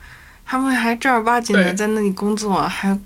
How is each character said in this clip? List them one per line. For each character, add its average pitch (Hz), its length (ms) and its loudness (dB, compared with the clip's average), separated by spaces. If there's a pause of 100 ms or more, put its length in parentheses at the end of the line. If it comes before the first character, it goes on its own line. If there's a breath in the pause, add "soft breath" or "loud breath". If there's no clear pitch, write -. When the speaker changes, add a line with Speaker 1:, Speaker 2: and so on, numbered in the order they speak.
(440 loud breath)
Speaker 1:
他 - 140 -4
们 262 160 0
还 233 220 0
正 254 180 0
儿 226 100 2
八 240 160 2
经 233 160 -2
的 180 180 4
在 208 140 -2
那 214 140 0
里 202 100 0
工 208 240 -2
作， 202 260 0
Speaker 2:
对。 151 60 0
Speaker 1:
还 196 380 -2